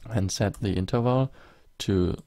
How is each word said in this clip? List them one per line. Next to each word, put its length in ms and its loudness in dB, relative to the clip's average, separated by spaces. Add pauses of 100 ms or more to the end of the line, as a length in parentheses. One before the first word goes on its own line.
and 240 0
set 240 0
the 180 -2
interval 600 0 (460)
to 480 0